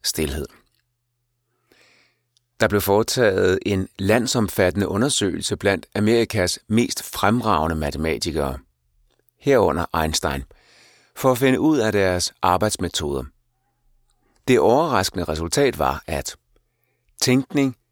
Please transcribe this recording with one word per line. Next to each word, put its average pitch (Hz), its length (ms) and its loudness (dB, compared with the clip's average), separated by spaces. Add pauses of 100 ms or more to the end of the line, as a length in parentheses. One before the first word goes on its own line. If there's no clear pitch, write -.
stilhed. 73 440 -4 (2000)
Der 110 80 2
blev 101 140 2
foretaget 98 840 2
en 98 240 -2 (100)
landsomfattende 101 880 0
undersøgelse 101 720 -2
blandt 98 280 -2 (100)
Amerikas 107 720 0
mest - 360 0
fremragende 98 720 0
matematikere, 73 840 -4 (800)
herunder 87 640 2
Einstein, 78 420 -4 (720)
for 131 160 2
at 123 60 0
finde 131 220 2
ud 151 180 2
af 110 140 0
deres 92 500 0
arbejdsmetoder. 87 840 -2 (1200)
Det 123 120 6
overraskende 110 640 2
resultat 85 560 -2
var, 71 280 -2
at - 280 -8 (840)
tænkning 135 560 0 (140)